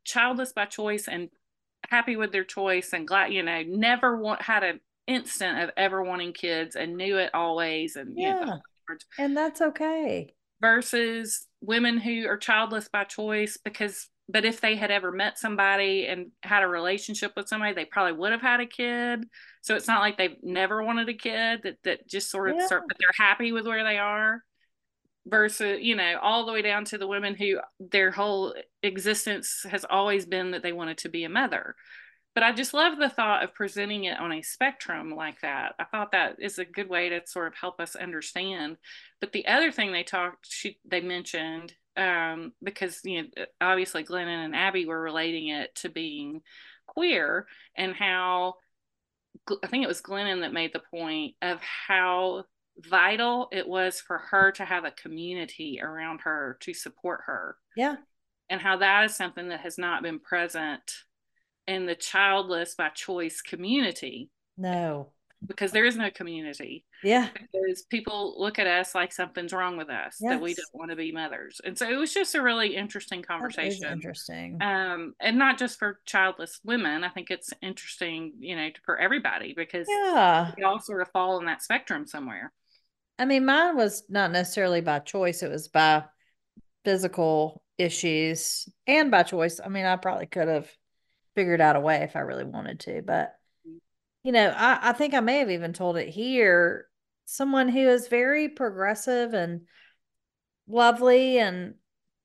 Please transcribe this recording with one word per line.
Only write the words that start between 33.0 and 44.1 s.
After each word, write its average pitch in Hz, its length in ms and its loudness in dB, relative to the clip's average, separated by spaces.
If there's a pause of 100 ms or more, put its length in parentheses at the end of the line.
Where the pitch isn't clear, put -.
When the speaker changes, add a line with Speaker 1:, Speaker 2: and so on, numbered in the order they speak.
Speaker 1:
thought 214 340 2
of 190 100 -6
presenting 202 520 -4
it 175 140 -4
on 170 120 -4
a 160 100 -6
spectrum 165 720 -4
like 156 300 -10
that. 139 360 -6
I 170 60 -6
thought 208 300 -6
that 170 260 0
is 196 180 -8
a 185 80 -6
good 190 240 -8
way 175 200 0
to 175 180 -4
sort 170 200 -6
of 160 60 -10
help - 260 -10
us 170 160 -8
understand. 170 800 -8 (420)
But 202 120 -6
the - 140 -4
other 285 260 4
thing 208 200 -2
they 175 120 -2
talked, 180 460 -6
she, - 360 -10
they 180 160 -2
mentioned, 170 720 -8 (220)
um, 165 560 -2 (100)
because, 196 400 -8
you 180 180 -4
know, - 240 -10 (140)
obviously 185 440 0
Glennon 170 420 -6